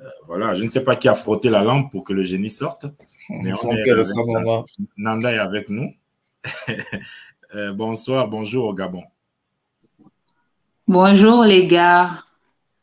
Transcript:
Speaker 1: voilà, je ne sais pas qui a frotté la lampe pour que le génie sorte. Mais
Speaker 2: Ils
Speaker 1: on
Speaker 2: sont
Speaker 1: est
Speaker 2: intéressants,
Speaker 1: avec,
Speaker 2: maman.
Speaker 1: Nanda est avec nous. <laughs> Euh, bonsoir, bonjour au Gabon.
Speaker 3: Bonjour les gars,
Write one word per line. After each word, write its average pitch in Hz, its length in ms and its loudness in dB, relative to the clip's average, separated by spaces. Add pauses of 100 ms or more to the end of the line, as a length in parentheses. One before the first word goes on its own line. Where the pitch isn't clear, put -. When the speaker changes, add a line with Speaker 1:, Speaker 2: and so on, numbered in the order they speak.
(280)
Speaker 1:
voilà, 95 260 -6
je 95 100 -4
ne 113 60 -4
sais 131 140 -2
pas 131 140 0
qui - 100 -2
a 90 80 4
frotté 107 340 -2
la 104 140 2
lampe 135 280 0
pour 95 120 -10
que - 80 -10
le 95 120 -2
génie 95 260 -4
sorte. - 380 -6 (420)
Mais - 200 -8
Speaker 2:
Ils 92 40 -4
Speaker 1:
on 95 40 -4
Speaker 2:
sont 120 140 -4
Speaker 1:
est 110 100 -2
Speaker 2:
intéressants, 110 400 2
Speaker 1:
avec, 117 120 -4 (120)
Speaker 2:
maman. 113 200 -2 (320)
Speaker 1:
Nanda 110 340 -4
est 113 80 -2
avec 101 300 -6
nous. 127 240 -8 (500)
<laughs> - 300 -8 (800)
Euh, 101 180 -8
bonsoir, 113 560 -4
bonjour 110 380 -6
au 101 80 -4
Gabon. 92 300 -10 (1800)
Speaker 3:
Bonjour 202 580 6
les 190 220 6
gars, 175 560 4 (600)